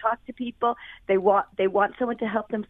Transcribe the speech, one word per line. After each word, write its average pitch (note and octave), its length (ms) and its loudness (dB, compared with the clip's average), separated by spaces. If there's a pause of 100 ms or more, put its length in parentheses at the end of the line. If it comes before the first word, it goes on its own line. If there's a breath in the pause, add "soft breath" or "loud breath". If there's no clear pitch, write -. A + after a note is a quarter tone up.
talk A3+ 240 -2
to B3 80 -14
people. A#3+ 420 -4 (320 loud breath)
They G3 120 4
want, G3 260 4 (100)
they F#3+ 120 0
want G3+ 320 2
someone A#3 200 -2
to A#3 60 -4
help G#3+ 220 -4
them G#3 220 -6